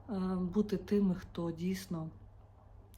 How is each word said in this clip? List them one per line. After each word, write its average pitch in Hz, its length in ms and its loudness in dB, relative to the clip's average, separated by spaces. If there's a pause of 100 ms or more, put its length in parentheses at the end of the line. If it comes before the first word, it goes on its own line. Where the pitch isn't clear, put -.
е, 240 40 -4 (220)
бути 185 420 2
тими, 202 380 4
хто - 360 -4
дійсно 165 580 -4 (880)